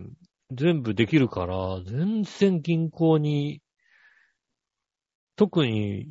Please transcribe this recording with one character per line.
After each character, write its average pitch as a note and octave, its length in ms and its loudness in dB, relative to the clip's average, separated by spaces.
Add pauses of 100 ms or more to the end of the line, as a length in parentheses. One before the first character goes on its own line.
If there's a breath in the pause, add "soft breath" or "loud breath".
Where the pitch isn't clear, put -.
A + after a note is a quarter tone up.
(520)
全 D3 320 2
部 A2 100 -2
で A2 140 2
き D#3+ 100 2
る B2+ 120 4
か F2+ 180 -4
ら、 F#2 380 -4
全 F#3 380 -2
然 F#3 380 0
銀 E3 300 -2
行 D#3+ 260 2
に、 D3 440 -2 (1800)
特 F3 280 4
に G#2+ 460 -2